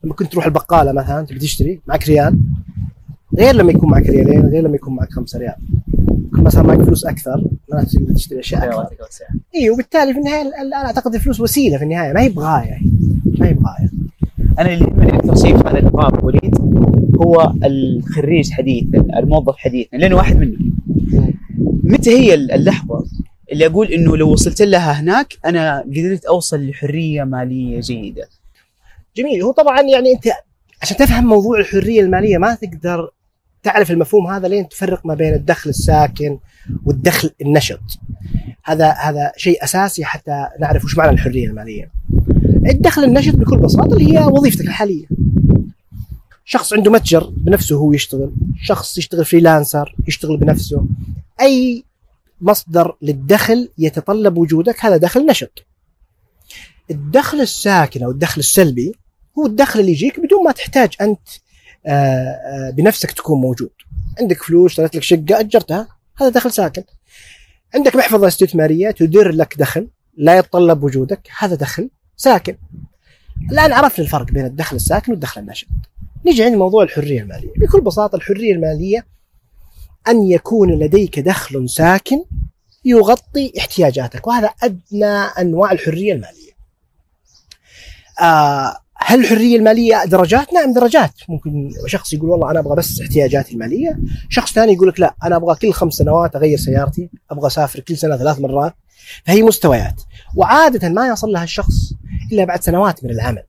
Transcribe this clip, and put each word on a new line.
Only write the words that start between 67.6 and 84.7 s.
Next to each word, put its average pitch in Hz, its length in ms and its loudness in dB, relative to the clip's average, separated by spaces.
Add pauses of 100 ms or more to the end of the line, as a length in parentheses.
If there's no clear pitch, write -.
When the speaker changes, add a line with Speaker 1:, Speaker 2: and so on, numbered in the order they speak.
Speaker 1:
عندك 269 220 2
محفظة 214 320 2
استثمارية 170 640 0
تدر 185 380 4
لك 160 300 -2
دخل 160 300 -4 (280)
لا 165 220 4
يتطلب 170 440 2
وجودك، 135 460 -4 (100)
هذا 185 160 -2
دخل 151 360 -8 (260)
ساكن. - 400 0 (960)
الآن 302 200 2
عرفنا 247 320 2
الفرق 127 280 -4
بين 135 120 -2
الدخل 139 320 -8
الساكن 127 360 -2
والدخل 139 280 -10
النشط. 101 260 -16 (600)
نيجي 254 180 4
عند 240 100 2
موضوع 196 280 2
الحرية 143 400 -4
المالية. - 340 -14
بكل 415 240 4
بساطة 208 360 -2
الحرية 202 360 -2
المالية 170 540 -2 (1000)
أن 233 140 4
يكون 185 480 2
لديك 160 480 0
دخل 135 500 -4
ساكن 190 560 0 (600)
يغطي 247 720 2
احتياجاتك، 131 680 -2
وهذا 226 240 0 (120)
أدنى 202 520 -2